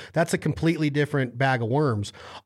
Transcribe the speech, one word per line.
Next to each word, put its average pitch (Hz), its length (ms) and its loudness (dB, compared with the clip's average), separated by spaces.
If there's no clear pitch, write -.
That's 165 200 2
a 180 60 0
completely 156 520 0
different 139 460 0
bag 131 240 2
of 117 80 0
worms. 120 440 0